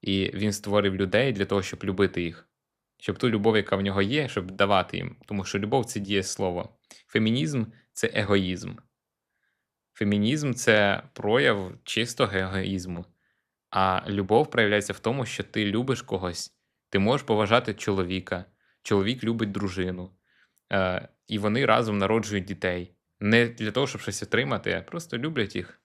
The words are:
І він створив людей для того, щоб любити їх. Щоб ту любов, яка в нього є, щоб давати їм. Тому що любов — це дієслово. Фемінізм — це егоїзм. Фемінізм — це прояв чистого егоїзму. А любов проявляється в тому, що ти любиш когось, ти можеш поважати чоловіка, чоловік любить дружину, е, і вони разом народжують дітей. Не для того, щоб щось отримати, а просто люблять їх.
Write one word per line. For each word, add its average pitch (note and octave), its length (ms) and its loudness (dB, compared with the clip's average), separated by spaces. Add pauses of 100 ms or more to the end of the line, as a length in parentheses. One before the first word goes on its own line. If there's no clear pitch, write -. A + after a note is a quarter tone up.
І G2 320 0
він G2+ 200 0
створив G2 420 2
людей G#2 380 2
для G2 120 0
того, G2 160 2
щоб - 220 -8
любити F#2+ 380 0
їх. - 280 -8 (480)
Щоб - 200 -4
ту B2+ 120 2
любов, A2 280 4
яка G2+ 180 0
в G2 60 0
нього G2 200 0
є, B2+ 260 0
щоб F#2+ 240 -6
давати F#2+ 460 0
їм. - 180 -8 (100)
Тому G2 200 -6
що - 140 -4
любов — A2 260 0
це - 140 -6
дієслово. F#2+ 800 -4 (300)
Фемінізм — A#2 580 0 (280)
це - 200 -4
егоїзм. F#2+ 600 -2 (1160)
Фемінізм — A2+ 600 0
це G#2+ 500 4 (100)
прояв G#2 600 0 (100)
чистого A2+ 500 -2
егоїзму. F#2 720 -2 (640)
А F#2+ 380 2
любов G#2 440 2
проявляється G#2 420 2
в - 60 -10
тому, B2 260 -2
що - 180 -8
ти G#2+ 220 -2
любиш A#2+ 360 0
когось, F2+ 520 -6 (360)
ти F#2+ 100 2
можеш A#2 280 2
поважати A2 460 4
чоловіка, F#2 720 -2 (380)
чоловік G2+ 400 2
любить A2+ 280 -2
дружину, F#2 600 -4 (600)
е, F#2 360 0 (200)
і G#2+ 120 -2
вони A2 260 2
разом A2 320 4
народжують G2+ 480 0
дітей. F2+ 500 -6 (240)
Не A#2 280 4
для A2+ 240 -6
того, C3+ 160 0
щоб - 140 -8
щось - 220 -6
отримати, A#2 480 -2
а F2 100 -4
просто E3 360 -10
люблять C3 380 -4
їх. - 300 -10